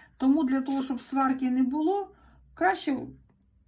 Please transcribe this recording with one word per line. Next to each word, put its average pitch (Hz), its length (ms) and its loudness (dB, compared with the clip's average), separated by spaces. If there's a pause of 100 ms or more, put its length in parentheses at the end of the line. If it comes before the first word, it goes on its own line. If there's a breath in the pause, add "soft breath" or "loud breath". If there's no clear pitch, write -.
(180 loud breath)
Тому 277 260 4
для 262 180 0
того, 269 220 -2
щоб 247 180 -6
сварки 262 500 0
не 254 120 2
було, 311 480 -2 (420 soft breath)
краще 320 540 -2 (600)